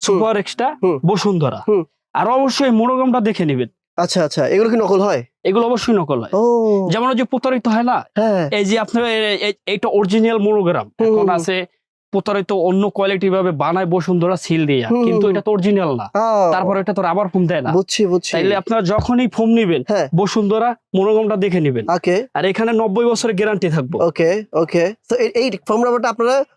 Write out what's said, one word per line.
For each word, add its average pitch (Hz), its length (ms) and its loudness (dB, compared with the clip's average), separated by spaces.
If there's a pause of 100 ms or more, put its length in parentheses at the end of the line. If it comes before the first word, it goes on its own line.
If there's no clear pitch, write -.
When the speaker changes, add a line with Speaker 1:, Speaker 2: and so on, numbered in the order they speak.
Speaker 1:
সুপার 220 340 2
এক্সট্রা, 233 320 -4 (120)
Speaker 2:
হুম। 175 160 0 (100)
Speaker 1:
বসুন্ধরা। 180 600 0
Speaker 2:
হুম। 202 160 2 (320)
Speaker 1:
আর 160 140 0
অবশ্যই 262 420 0
মনোগ্রামটা 247 500 2
দেখে 208 240 -2
নিবেন। 127 260 -2 (280)
Speaker 2:
আচ্ছা, 175 260 -2
আচ্ছা, 147 240 -2
এগুলো 214 220 2
কি 240 60 0
নকল 196 240 2
হয়? 190 200 0 (240)
Speaker 1:
এগুলো 208 220 0
অবশ্যই 240 280 0
নকল 147 260 0
হয়। - 120 -10
Speaker 2:
ও। 202 100 2 (480)
Speaker 1:
যেমন 226 180 0
ওই 262 80 0
যে 247 80 0
প্রতারিত 254 440 -2
হয় 226 140 2
না? 226 140 0 (200)
Speaker 2:
হ্যাঁ। 208 340 0
Speaker 1:
এই 208 140 0
যে 202 140 0
আপনার 233 260 -2
এ-, 220 360 -2
এ-, 208 260 -4
এইটা 208 220 -4
অরিজিনাল 220 500 2
মনোগ্রাম। 185 480 0
Speaker 2:
হুম, 226 200 -2
Speaker 1:
এখন 220 80 4
Speaker 2:
হুম, 214 60 2
হুম। 196 100 2
Speaker 1:
আছে 175 260 -2 (560)
প্রতারিত 196 380 -2 (120)
অন্য 185 280 2
কোয়ালিটি 196 400 0
ভাবে 185 220 0
বানায় 165 340 -2
বসুন্ধরা 180 500 0
সিল 160 300 -2
দিয়ে, 131 200 2
Speaker 2:
হুম, 233 180 0
Speaker 1:
কিন্তু 226 220 2
Speaker 2:
হুম, 196 60 2
Speaker 1:
এটা 196 120 -2
তো 214 80 0
অরিজিনাল 190 440 2
না। 107 180 -8
Speaker 2:
ও। 214 120 0 (260)
Speaker 1:
তারপর 185 240 0
এটা 196 180 -2
তো 196 80 -2
রাবার 180 260 0
ফোম 185 180 0
দেয় 156 160 0
না। 117 100 -4
Speaker 2:
বুঝছি, 185 340 0
বুঝছি। 175 260 -2
Speaker 1:
তাইলে 185 240 0
আপনারা 220 260 0
যখনই 214 460 0
ফোম 226 200 0
নিবেন, 202 400 2
Speaker 2:
হ্যাঁ। 185 180 0 (100)
Speaker 1:
বসুন্ধরা 214 520 0 (260)
মনোগ্রামটা 214 420 2
দেখে 185 240 0
নিবেন। 127 300 0
Speaker 2:
ওকে। 180 260 0 (180)
Speaker 1:
আর 165 100 -2
এখানে 220 280 0
নব্বই 220 340 0
বছরের 226 300 0
গ্যারান্টি 208 320 0
থাকবো। 151 340 -2
Speaker 2:
ওকে, 165 280 2 (220)
ওকে। 170 320 0 (200)
তো 226 120 -4
এই, 233 180 0
এই 247 120 0 (200)
ফোম 220 160 0
রাবারটা 240 260 0
আপনারা 233 260 0 (220)